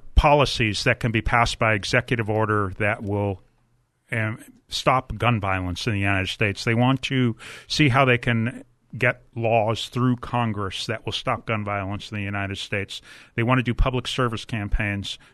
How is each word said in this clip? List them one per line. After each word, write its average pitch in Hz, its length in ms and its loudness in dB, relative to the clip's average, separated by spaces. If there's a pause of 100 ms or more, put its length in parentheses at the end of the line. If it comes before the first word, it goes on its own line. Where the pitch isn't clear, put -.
(160)
policies 135 720 4
that 123 140 4
can 120 120 0
be 110 100 0
passed 120 380 2
by 110 140 2
executive 113 560 0
order 107 480 0
that 104 260 -2
will, 101 380 -2 (720)
um, 110 280 -4 (300)
stop 131 480 0
gun 113 240 2
violence 92 460 -2
in 113 60 0
the 101 60 0
United 98 280 0
States. - 360 -2
They 117 120 2
want 127 280 2
to 127 320 -2 (320)
see 151 220 4
how 135 160 6
they 123 120 4
can 117 460 -2 (340)
get 123 240 0 (140)
laws 113 540 0
through 123 260 2
Congress 107 720 -4
that 110 200 -6
will 110 60 -4
stop 123 340 -4
gun 110 200 -2
violence 101 440 -6
in 107 80 -8
the 101 60 -4
United 98 340 -4
States. - 440 -8 (340)
They 120 80 0
want 127 160 4
to 120 40 -2
do 117 100 0
public 123 340 0
service 113 380 -2
campaigns 101 720 -4 (140)